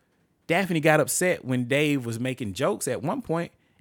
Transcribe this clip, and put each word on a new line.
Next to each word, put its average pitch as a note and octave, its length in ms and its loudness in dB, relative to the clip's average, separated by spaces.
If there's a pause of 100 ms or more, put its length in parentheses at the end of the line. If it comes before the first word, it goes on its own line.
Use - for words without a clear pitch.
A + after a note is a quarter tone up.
(480)
Daphne F3 320 0
got D#3 200 6
upset - 460 0
when B2 220 0
Dave C#3+ 400 0
was A2+ 120 -4
making B2 340 -6
jokes D#3 340 -2
at A2 160 -4
one A3+ 180 -4
point, E3 300 -4 (300)